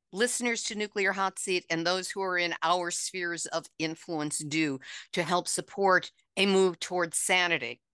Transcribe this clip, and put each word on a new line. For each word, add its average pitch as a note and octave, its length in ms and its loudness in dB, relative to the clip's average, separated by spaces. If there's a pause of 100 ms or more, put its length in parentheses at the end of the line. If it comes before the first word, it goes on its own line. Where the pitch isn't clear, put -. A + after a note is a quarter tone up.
(140)
listeners A#3+ 500 -2
to A3 120 -6
Nuclear G#3 360 0
Hot G3 260 -2
Seat F3+ 320 -2
and E3 160 0
those F3+ 240 0
who G3 120 -6
are F#3 160 0
in E3+ 260 0
our F3 260 2
spheres F3 580 -4
of E3 200 -4 (120)
influence D#3+ 600 -4
do D3+ 400 0 (320)
to F3 120 -2
help F3 260 0
support F#3 640 2 (260)
a G3 80 4
move F#3+ 340 4
towards F3 380 -2
sanity E3+ 640 0 (120)